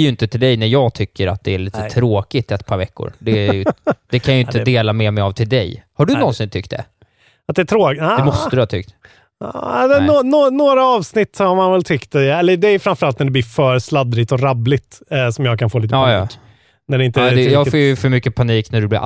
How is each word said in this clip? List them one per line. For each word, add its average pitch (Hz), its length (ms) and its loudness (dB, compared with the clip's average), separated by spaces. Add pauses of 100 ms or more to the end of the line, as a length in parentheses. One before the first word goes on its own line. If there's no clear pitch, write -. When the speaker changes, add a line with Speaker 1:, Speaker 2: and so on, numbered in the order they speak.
Speaker 1:
ju 147 60 4
inte 117 200 -2
till 113 120 -4
dig 131 160 2
när 110 100 0
jag 120 280 2
tycker 98 340 -4
att 95 160 -6
det 98 100 -2
är 92 40 -2
lite 98 220 -8
Speaker 2:
Nej. 107 100 -8
Speaker 1:
tråkigt 117 600 -2
ett 101 160 -6
par 104 100 -4
veckor. - 420 -8
Det 107 300 -2
är - 40 2
ju, 98 120 -4 (220)
Speaker 2:
<laughs> - 240 -6
Speaker 1:
det 127 80 0
kan 135 160 0
jag 131 40 2
ju 123 60 2
Speaker 2:
Ja, - 40 -10
Speaker 1:
inte 120 100 -2
Speaker 2:
det 110 60 -2
Speaker 1:
dela 113 280 2
med 107 220 0
mig 104 80 -2
av 98 100 -2
till 110 160 -4
dig. 107 360 -4 (100)
Har 151 120 0
du 247 60 0
Speaker 2:
Nej. 294 80 0
Speaker 1:
någonsin 117 300 -2
tyckt 92 200 -8
det? - 140 -10 (640)
Speaker 2:
Att - 80 -4
det 185 60 2
är - 40 -4
tråkigt? 180 340 0
Speaker 1:
Det 156 60 -2 (100)
Speaker 2:
Ah. 139 80 2
Speaker 1:
måste 143 320 0
du 127 60 4
ha 110 40 0
tyckt. - 280 -8 (460)
Speaker 2:
Ja, - 480 -2
det 277 80 4
är 285 40 4
Speaker 1:
Nej. 285 80 2
Speaker 2:
nå-, 294 140 4
nå-, 277 280 2
några 269 360 2
avsnitt 214 520 -2
har 185 180 2
man 185 160 2
väl 185 120 2
tyckt. - 300 -4
Eller 165 420 2
det 196 120 2
är 202 100 4
framförallt 160 400 -2
när 147 80 0
det 135 60 -2
blir 131 100 0
för 127 360 0
sladdrigt 120 540 -2
och 123 80 0
rabbligt, 131 680 -2
eh, 131 200 -2
som 135 140 -4
jag 117 140 0
kan 110 120 0
få 127 80 -2
lite 110 160 -2
Speaker 1:
Ja, 131 100 4
Speaker 2:
panik. 110 300 2
Speaker 1:
ja. - 40 -20 (500)
Speaker 2:
När 135 100 0
det 131 60 2
inte 123 160 0
Speaker 1:
Ja, 123 60 4
Speaker 2:
är 127 80 2
Speaker 1:
det, 127 80 4
jag 127 80 2
Speaker 2:
tillräckligt 139 200 2
Speaker 1:
får 156 100 0
ju 139 160 2
för 131 120 0
mycket 127 260 0
panik 113 380 0
när 113 80 0
du 104 80 0
blir 107 180 0